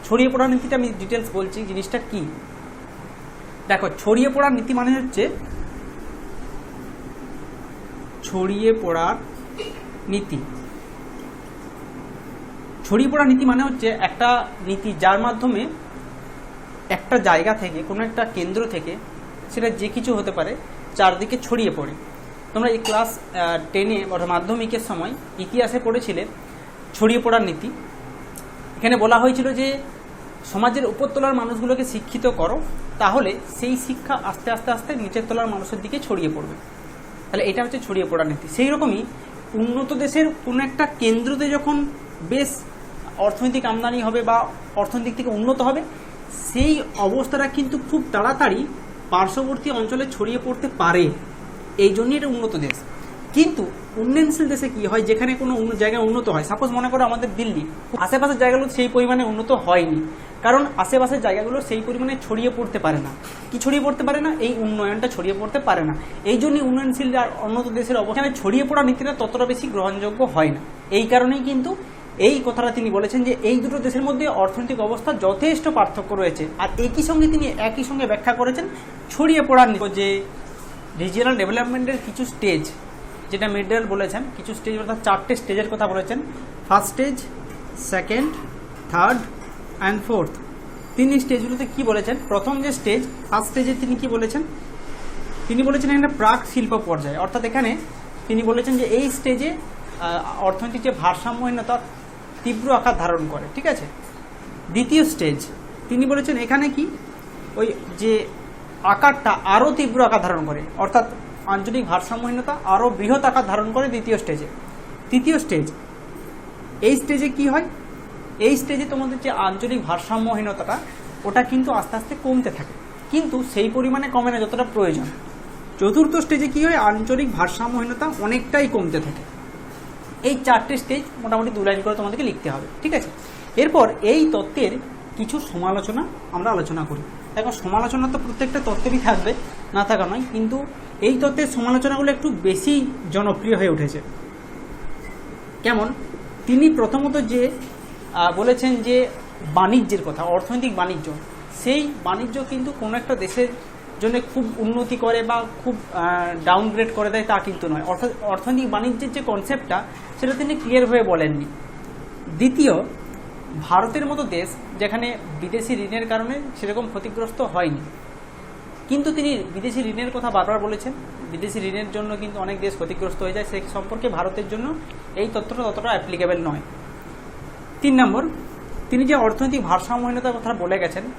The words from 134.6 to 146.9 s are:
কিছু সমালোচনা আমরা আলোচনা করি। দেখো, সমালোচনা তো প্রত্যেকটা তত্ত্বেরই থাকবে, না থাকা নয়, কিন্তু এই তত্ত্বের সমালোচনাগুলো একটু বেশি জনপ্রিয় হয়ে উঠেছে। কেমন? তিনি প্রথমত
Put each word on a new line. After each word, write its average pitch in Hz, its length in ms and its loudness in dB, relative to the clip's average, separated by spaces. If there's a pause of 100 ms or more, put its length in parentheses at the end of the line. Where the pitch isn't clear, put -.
কিছু 220 220 -2
সমালোচনা 196 680 -2 (240)
আমরা 190 200 0
আলোচনা 160 340 -2
করি। 147 160 -6 (340)
দেখো, 220 160 -2
সমালোচনা 240 560 0
তো 254 100 -2
প্রত্যেকটা 262 480 -2
তত্ত্বেরই 247 320 2
থাকবে, 254 360 4 (400)
না 202 100 2
থাকা 190 220 4
নয়, 214 160 -2 (100)
কিন্তু 226 340 0 (360)
এই 247 200 4
তত্ত্বের 285 260 2
সমালোচনাগুলো 262 640 4
একটু 277 180 0
বেশি 202 580 4 (240)
জনপ্রিয় 202 460 2
হয়ে 185 120 4
উঠেছে। 151 320 0 (1600)
কেমন? 226 240 2 (580)
তিনি 277 240 8
প্রথমত 277 480 2